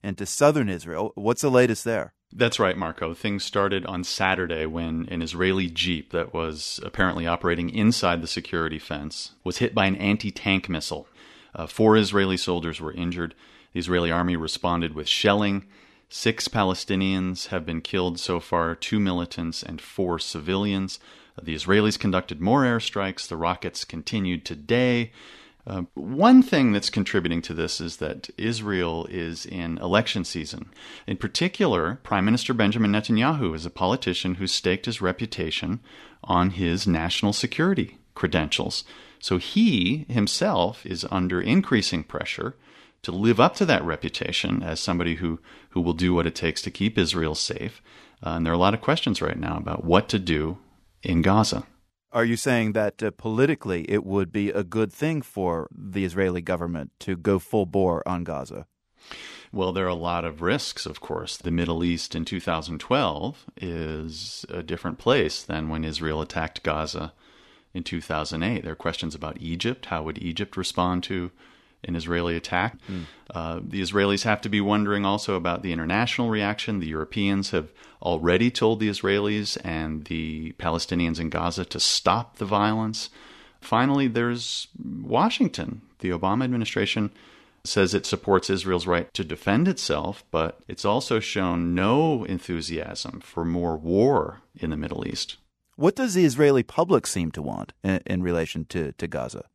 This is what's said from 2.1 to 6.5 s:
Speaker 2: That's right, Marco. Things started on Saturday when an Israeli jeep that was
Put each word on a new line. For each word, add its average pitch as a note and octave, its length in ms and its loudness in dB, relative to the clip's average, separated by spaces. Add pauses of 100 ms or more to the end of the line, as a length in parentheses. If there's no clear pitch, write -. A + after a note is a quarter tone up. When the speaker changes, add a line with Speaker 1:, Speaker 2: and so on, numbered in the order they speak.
Speaker 2:
That's A#2 260 0
right, F#2 180 4
Marco. E2 380 -6
Things G2+ 300 -4
started G2 420 0
on F2+ 160 -6
Saturday F2 640 0
when D#2+ 420 -4
an E2+ 140 -4
Israeli F#2 480 2
jeep E2 400 -2
that E2+ 240 -4
was D#2+ 480 -6